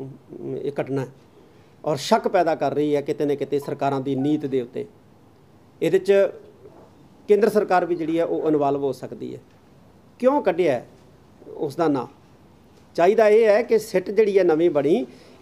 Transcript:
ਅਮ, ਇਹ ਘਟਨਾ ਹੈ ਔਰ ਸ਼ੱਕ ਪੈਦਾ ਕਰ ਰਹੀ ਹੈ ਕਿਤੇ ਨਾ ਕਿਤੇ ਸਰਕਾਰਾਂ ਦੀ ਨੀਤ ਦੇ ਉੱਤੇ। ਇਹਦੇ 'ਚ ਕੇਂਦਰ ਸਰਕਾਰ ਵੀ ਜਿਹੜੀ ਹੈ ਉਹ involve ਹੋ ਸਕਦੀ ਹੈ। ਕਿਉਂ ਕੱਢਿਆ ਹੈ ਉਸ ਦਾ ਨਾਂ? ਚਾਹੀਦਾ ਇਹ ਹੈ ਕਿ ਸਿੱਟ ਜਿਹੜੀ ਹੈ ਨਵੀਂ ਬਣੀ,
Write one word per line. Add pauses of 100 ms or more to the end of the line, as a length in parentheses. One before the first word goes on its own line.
ਅਮ,
ਇਹ (100)
ਘਟਨਾ
ਹੈ (800)
ਔਰ
ਸ਼ੱਕ
ਪੈਦਾ
ਕਰ
ਰਹੀ
ਹੈ
ਕਿਤੇ
ਨਾ
ਕਿਤੇ
ਸਰਕਾਰਾਂ
ਦੀ
ਨੀਤ
ਦੇ
ਉੱਤੇ। (960)
ਇਹਦੇ
'ਚ (1120)
ਕੇਂਦਰ
ਸਰਕਾਰ
ਵੀ
ਜਿਹੜੀ
ਹੈ
ਉਹ
involve
ਹੋ
ਸਕਦੀ
ਹੈ। (800)
ਕਿਉਂ
ਕੱਢਿਆ
ਹੈ (600)
ਉਸ
ਦਾ
ਨਾਂ? (880)
ਚਾਹੀਦਾ
ਇਹ
ਹੈ
ਕਿ
ਸਿੱਟ
ਜਿਹੜੀ
ਹੈ
ਨਵੀਂ
ਬਣੀ, (360)